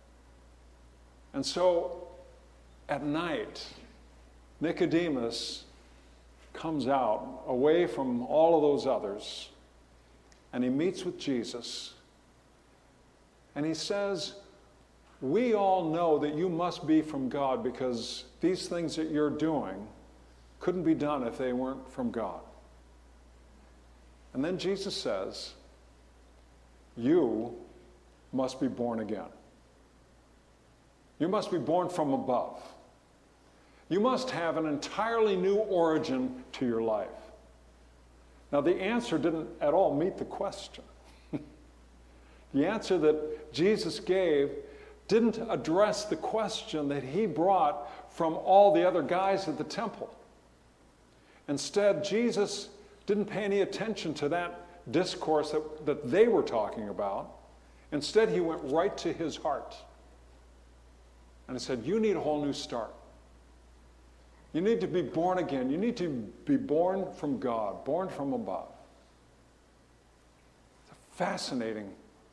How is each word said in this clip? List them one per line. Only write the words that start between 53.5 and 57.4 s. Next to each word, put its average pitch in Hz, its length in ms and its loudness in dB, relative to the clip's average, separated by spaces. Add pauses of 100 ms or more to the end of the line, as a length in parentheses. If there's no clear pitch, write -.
attention 190 540 -2
to 147 140 -2
that 175 360 -4 (260)
discourse 156 600 2
that, - 340 -6
that 135 240 -2
they 196 180 6
were 190 140 6
talking 110 480 -2
about. 101 460 -4 (560)